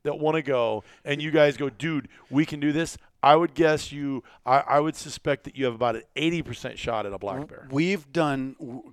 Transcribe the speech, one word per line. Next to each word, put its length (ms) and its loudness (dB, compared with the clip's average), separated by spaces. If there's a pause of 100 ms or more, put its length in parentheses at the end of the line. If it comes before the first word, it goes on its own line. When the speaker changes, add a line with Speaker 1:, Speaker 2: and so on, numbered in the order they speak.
Speaker 1:
that 140 -4
wanna 240 0
go, 420 0 (220)
and 160 -4
you 80 -6
guys 260 6
go, 140 -4
"Dude, 380 -4 (240)
we 160 4
can 120 -8
do 120 2
this." 260 -2 (260)
I 120 10
would 180 2
guess 380 2
you, 320 -6 (240)
I, 140 4
I 180 2
would 160 0
suspect 480 -6
that 120 -16
you 100 -2
have 100 0
about 220 0
an 40 -10 (140)
eighty 260 0
percent 380 -10
shot 260 -4
at 80 -8
a 60 -8
black 280 -6
bear. 220 -20
Speaker 2:
We've 420 0
done, 480 -2
w-, 220 -12 (120)